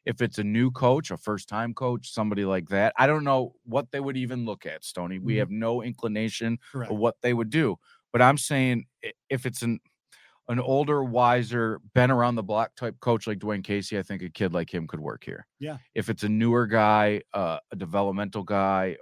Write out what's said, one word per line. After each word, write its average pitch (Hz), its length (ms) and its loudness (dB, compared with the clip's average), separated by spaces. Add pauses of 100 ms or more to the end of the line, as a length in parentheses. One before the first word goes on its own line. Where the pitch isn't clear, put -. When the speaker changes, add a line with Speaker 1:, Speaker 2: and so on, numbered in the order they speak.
Speaker 1:
If - 160 -4
it's - 160 -2
a 107 60 -2
new 113 260 2
coach, 131 420 0
a 87 60 -6
first-time 110 560 -6
coach, 123 380 -6
somebody 104 340 -2
like 92 240 0
that, 98 280 2
I 131 100 6
don't 151 160 2
know 135 400 0
what 127 280 -2
they 139 100 -6
would 139 160 -4
even 123 280 -4
look 101 200 -8
at, 76 180 -12
Stoney. 90 340 -8
We 127 160 -2
Speaker 2:
Mm-hmm. 110 60 0
Speaker 1:
have 95 120 0
no 113 300 -2
inclination 113 760 -4 (140)
Speaker 2:
Correct. 123 200 -6
Speaker 1:
of 107 60 -4
what 113 240 2
they 123 120 0
would 113 160 -2
do. 123 280 0 (340)
But 120 100 4
I'm 135 160 8
saying 131 480 0 (180)
i-, 110 100 -8 (160)
if 127 180 -2
it's - 160 -8
an, 117 160 0 (680)
an 120 100 -2
older, 139 460 2
wiser, 120 720 2 (140)
been 127 180 6
around 120 240 4
the 113 80 -2
block 107 320 -2
type 117 240 -8
coach 113 280 0
like 107 120 -4
Dwayne 101 240 -4
Casey, 101 340 -4
I 95 60 -2
think 95 180 -8
a 90 80 -8
kid 87 240 -2
like 85 200 -2
him 82 140 -6
could 78 120 -10
work 67 240 -10
here. - 240 -14 (100)
Speaker 2:
Yeah. 147 200 -10 (180)
Speaker 1:
If 107 140 -4
it's 107 140 -6
a 104 60 0
newer 117 380 2
guy, 107 540 4 (120)
uh, 85 260 -2 (120)
a 98 60 -10
developmental 98 680 -2
guy, 95 580 0